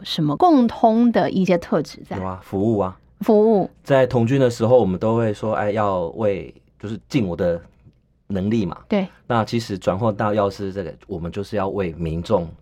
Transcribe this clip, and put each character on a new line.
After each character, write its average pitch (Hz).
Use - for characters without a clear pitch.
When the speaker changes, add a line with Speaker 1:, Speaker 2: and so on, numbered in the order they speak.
Speaker 1:
什 -
么 147
共 302
通 233
的 190
一 190
些 175
特 170
质 -
在？ -
Speaker 2:
有 92
啊， 92
服 104
务 104
啊。 92
Speaker 1:
服 214
务。 196
Speaker 2:
在 131
童 123
军 135
的 127
时 113
候， 123
我 110
们 92
都 110
会 113
说， 110
哎， 101
要 98
为， 98
就 107
是 107
尽 120
我 85
的 85
能 98
力 110
嘛。 85
Speaker 1:
对。 196
Speaker 2:
那 117
其 117
实 107
转 90
换 110
到 107
药 101
师 98
这 95
个， 80
我 92
们 85
就 101
是 107
要 95
为 92
民 82
众、 90